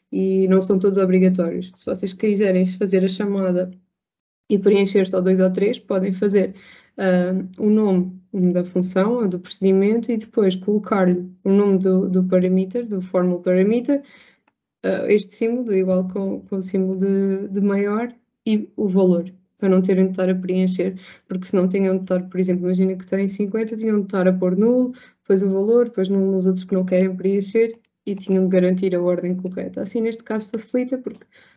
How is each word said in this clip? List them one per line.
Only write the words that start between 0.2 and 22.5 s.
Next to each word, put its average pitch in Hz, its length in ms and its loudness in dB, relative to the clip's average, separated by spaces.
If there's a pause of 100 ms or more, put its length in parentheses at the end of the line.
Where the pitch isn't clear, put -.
não 185 160 4
são 190 160 0
todos 190 180 0
obrigatórios. 180 800 0
Se - 100 -16
vocês 185 280 -6
quiserem 196 520 2
fazer 185 400 0
a 190 40 2
chamada 185 640 -2 (760)
e 208 80 4
preencher 196 520 4
só 185 120 -2
dois 185 200 2
ou 185 120 4
três, 202 280 -2
podem 196 320 -2
fazer, 190 420 0 (420)
ah, 185 360 2 (260)
o 214 100 0
nome 190 480 2 (160)
da 180 300 2
função 190 520 0
ou 233 140 0
do 180 120 -4
procedimento 202 720 0
e 226 40 0
depois 202 380 0
colocar-lhe 190 760 0 (140)
o 196 80 0
nome 196 280 4
do, 185 300 2
do 185 140 2
parameter, 185 640 0
do 202 140 -6
formal 180 400 -2
parameter, 233 640 0 (800)
ah, 190 240 -2
este 208 240 0
símbolo, 233 420 -4
igual 185 320 0
com, 196 360 -6
com - 140 -8
o 190 60 -4
símbolo 190 340 -2
de, 196 520 -2
de 196 120 -4
maior 202 540 -2 (320)
e 214 300 -2
o 214 100 -2
valor, 185 480 2 (240)
para 196 100 0
não 185 140 4
terem 190 220 2
de 185 80 0
estar 185 160 -2
a 190 80 0
preencher, 185 580 -2 (320)
porque 185 200 -8
senão 185 220 2
tinham 190 280 0
de 185 60 -4
estar, 185 260 -2
por 185 100 -6
exemplo, 180 280 -2